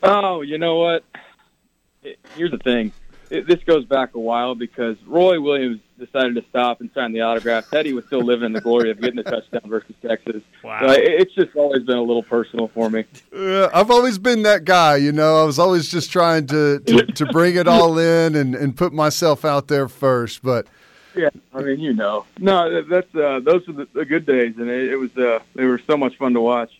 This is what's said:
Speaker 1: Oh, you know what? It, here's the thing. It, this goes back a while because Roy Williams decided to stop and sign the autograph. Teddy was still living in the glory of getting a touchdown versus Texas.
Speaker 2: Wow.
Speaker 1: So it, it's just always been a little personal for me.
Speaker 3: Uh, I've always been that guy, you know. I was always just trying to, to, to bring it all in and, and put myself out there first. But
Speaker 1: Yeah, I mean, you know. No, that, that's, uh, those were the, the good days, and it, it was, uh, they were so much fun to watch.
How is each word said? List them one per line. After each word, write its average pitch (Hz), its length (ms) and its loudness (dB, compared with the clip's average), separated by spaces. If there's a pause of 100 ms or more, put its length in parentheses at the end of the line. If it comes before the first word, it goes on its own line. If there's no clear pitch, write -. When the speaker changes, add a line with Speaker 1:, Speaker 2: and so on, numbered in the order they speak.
Speaker 1:
Oh, 190 380 2
you 143 160 -8
know 165 200 0
what? 165 280 0 (960)
It, 139 160 -20 (160)
here's 165 160 -4
the 123 80 -8
thing. 117 340 -2 (360)
It, - 180 -6
this 170 180 2
goes 156 200 2
back 131 300 -2
a 123 40 -10
while 120 360 -4
because 117 500 -8
Roy 175 340 2
Williams 135 420 -2 (180)
decided 127 380 -2
to 113 120 -6
stop 123 320 -2
and 117 140 -14
sign 123 180 -6
the 113 80 -4
autograph. 113 480 -2
Teddy 151 240 -2
was 120 140 -8
still 131 160 -2
living 120 240 0
in 110 60 -4
the 110 80 -4
glory 117 300 2
of 104 100 -6
getting 120 180 -4
a 113 40 -8
touchdown 113 440 -8
versus - 340 -8
Texas. 113 420 -6 (200)
Speaker 2:
Wow. 110 180 -10
Speaker 1:
So 135 120 2
it, 135 100 6
it's 175 320 2
just 185 200 0
always 143 280 0
been 123 160 -2
a 120 40 0
little 117 200 -2
personal 117 460 -4
for 113 200 -4
me. 110 160 -4 (320)
Speaker 3:
Uh, 190 380 0
I've 208 160 4
always 240 260 4
been 220 280 0
that 208 200 4
guy, 165 320 4
you 143 160 2
know. 156 300 4
I - 20 6
was 147 140 -2
always 170 320 2
just 170 200 -6
trying 165 360 2
to, 147 320 2
to, 226 260 4
to - 220 -4
bring 175 300 2
it 175 100 2
all 170 320 4
in 165 380 2
and, 131 180 0
and 139 200 -4
put 170 200 -2
myself 151 500 0
out 143 220 0
there 139 220 0
first. 123 540 -2
But 123 260 -2 (460)
Speaker 1:
Yeah, 165 160 0 (220)
I 135 100 -10
mean, 139 180 -4
you 156 120 -4
know. 104 340 -4 (120)
No, 180 320 2
that, 160 180 -4
that's, 180 260 -2
uh, 143 260 -2
those 170 260 0
were 170 60 -14
the, 143 200 -12
the 151 120 -6
good 156 200 -4
days, 127 320 0
and 117 140 -8
it, 131 220 -4
it 135 40 -4
was, 127 200 -8
uh, 120 240 0 (140)
they 131 100 -4
were 123 220 0
so 151 100 0
much 135 200 -4
fun 131 180 -2
to 117 60 0
watch. 117 400 -2